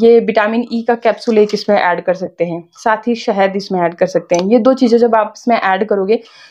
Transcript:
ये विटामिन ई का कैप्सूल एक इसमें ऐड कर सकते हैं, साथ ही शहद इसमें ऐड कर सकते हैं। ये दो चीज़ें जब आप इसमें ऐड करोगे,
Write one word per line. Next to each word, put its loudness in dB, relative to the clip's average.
ये 6
विटामिन -2
ई -4
का 0
कैप्सूल -2
एक 2
इसमें -2
ऐड -2
कर -2
सकते -6
हैं, -10
साथ -4
ही 0
शहद -2
इसमें -4
ऐड -2
कर -2
सकते -2
हैं। 0
ये 4
दो 2
चीज़ें 2
जब 2
आप 0
इसमें -2
ऐड -2
करोगे, 0